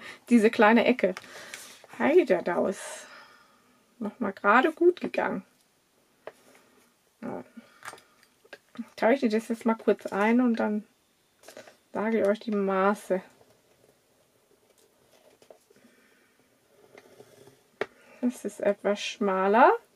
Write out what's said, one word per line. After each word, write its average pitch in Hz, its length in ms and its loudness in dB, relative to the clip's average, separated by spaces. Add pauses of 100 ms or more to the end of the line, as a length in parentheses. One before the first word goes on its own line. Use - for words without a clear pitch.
(300)
diese 233 200 6
kleine 220 360 4
Ecke. 202 300 0 (840)
Heiderdaus. 180 800 0 (1200)
Nochmal 208 340 -6
gerade 262 380 2
gut 349 280 2
gegangen. - 440 -6 (1800)
Ja. 123 220 -12 (1500)
Zeichne 240 340 0
das 220 180 -4
jetzt 233 180 -10
mal 226 100 0
kurz - 300 -2
ein 220 340 0
und 233 180 0
dann 214 280 -4 (1080)
sage 220 260 -2
ich 196 80 2
euch 214 120 0
die 226 120 -10
Maße. 196 680 -2 (4000)
Das 247 240 -4
ist - 140 -10
etwas 202 400 -2
schmaler, 202 720 2 (240)